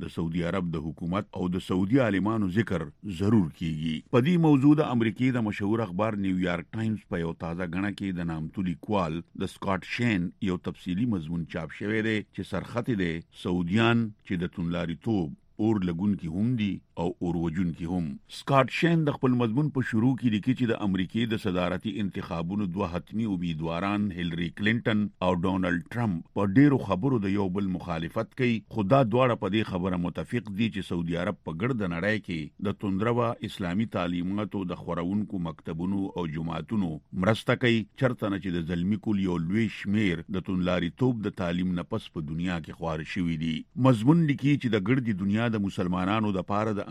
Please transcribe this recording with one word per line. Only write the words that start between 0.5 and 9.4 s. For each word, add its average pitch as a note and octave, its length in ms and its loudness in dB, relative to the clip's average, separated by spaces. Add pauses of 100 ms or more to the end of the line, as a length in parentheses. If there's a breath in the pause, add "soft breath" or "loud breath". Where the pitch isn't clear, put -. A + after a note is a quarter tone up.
عرب F2+ 260 -2
د D2+ 100 -4
حکومت F2 540 -4
او F2+ 160 0
د F#2 120 -6
سعودي G2 380 4
عالمانو G2+ 520 0
ذکر E2+ 280 0 (340)
ضرور G2+ 280 6 (100)
کیږي. D#2+ 360 -2 (180)
په B2 140 6
دې F3 200 4
موضوع D3 360 8
د B2 120 -2
امریکې A#2+ 440 2
د A2 100 0
مشهور G#2 380 0
اخبار G2+ 400 -2
نیویارک F2+ 500 0
ټایمز A2 320 -2
په E2+ 160 -2
یو E2 80 -2 (100)
تازه F2 300 -4
غڼه G2 240 -2
کې F#2+ 240 -4
د E2+ 140 -4
نامتو E2 340 -4
لیکوال E2+ 500 -2 (220)